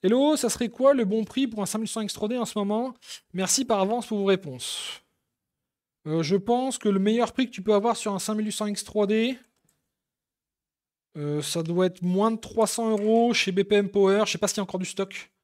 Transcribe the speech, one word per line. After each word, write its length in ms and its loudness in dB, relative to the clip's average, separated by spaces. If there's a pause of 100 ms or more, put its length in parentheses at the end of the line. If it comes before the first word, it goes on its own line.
Hello, 340 4
ça 140 0
serait 200 -4
quoi 240 4
le 120 2
bon 180 0
prix 240 -2
pour 140 -6
un 40 -2
cinq 140 -6
mille 80 -6
cent 140 -6
X 120 -6
trois 160 -4
D 80 -2
en 80 -2
ce 120 -6
moment ? 360 -2 (400)
Merci 300 0
par 160 2
avance 280 0
pour 100 -2
vos 80 0
réponses. 760 -2 (1040)
Euh, 160 -2
je 120 0
pense 420 0
que 120 0
le 100 2
meilleur 320 2
prix 140 0
que 60 -12
tu 100 -14
peux 120 2
avoir 220 4
sur 180 -6
un 60 -4
cinq 160 -4
mille 120 -2
huit 60 -6
cents 140 -4
X 160 -6
trois 220 0
D, 320 2 (1800)
euh, 240 -4
ça 200 -4
doit 240 0
être 160 -2
moins 300 2
de 80 -6
trois 280 0
cents 220 -2
euros 440 4
chez 180 0
B 120 2
P 120 2
M 140 4
Power. 360 4
Je 60 -4
sais 60 -4
pas 100 0
s'il 100 -2
y 40 -4
a 20 -2
encore 160 -6
du 60 -4
stock. 460 -8 (120)